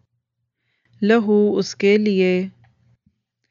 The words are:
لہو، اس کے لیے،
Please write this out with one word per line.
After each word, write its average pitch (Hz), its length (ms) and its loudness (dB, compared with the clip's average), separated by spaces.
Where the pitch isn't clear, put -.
لہو، 208 380 2
اس - 240 -6
کے 202 160 4
لیے، 190 360 0